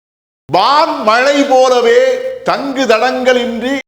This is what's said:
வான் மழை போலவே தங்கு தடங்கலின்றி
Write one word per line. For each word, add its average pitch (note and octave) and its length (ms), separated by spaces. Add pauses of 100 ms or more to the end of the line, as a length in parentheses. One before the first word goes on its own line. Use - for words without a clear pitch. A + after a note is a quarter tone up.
(480)
வான் C#4 460 (100)
மழை B3+ 400
போலவே B3+ 560 (440)
தங்கு C4 420
தடங்கலின்றி B3 880 (140)